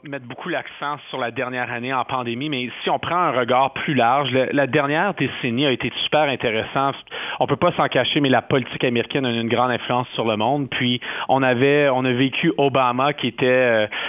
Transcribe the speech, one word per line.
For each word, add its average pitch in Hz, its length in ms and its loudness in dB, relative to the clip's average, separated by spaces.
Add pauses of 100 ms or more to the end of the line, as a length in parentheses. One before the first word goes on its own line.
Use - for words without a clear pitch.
mettre 139 220 -12
beaucoup - 220 -12
l'accent 147 480 -6 (140)
sur 143 80 -6
la 117 140 -2
dernière 123 400 -4
année 120 200 -4
en 127 120 0
pandémie, 127 440 -4
mais 127 220 -4 (140)
si 190 60 0
on 139 100 0
prend 170 160 -2
un 170 160 2
regard 127 400 2
plus - 220 -4
large, 131 360 2
le, 131 220 2
la 139 160 2
dernière 151 460 0
décennie 131 520 -2
a 135 60 4
été 120 180 -2 (140)
super 147 240 2
intéressante. 131 640 -2 (460)
On 127 80 2
peut 143 80 2
pas 170 160 2
s'en 143 160 0
cacher, 139 320 2
mais 139 80 4
la 123 140 4
politique - 420 -2
américaine 127 420 0
a 120 60 0
une 117 160 -2
grande 123 240 2
influence 123 420 -2
sur 123 100 -2
le 110 120 0
monde. 127 340 -2
Puis, 123 300 -2 (280)
on 135 140 2
avait, 139 460 4
on 127 160 0
a 127 80 2
vécu 135 460 2
Obama, 135 540 2
qui - 140 -6
était, 123 200 -2
euh, 123 400 4 (220)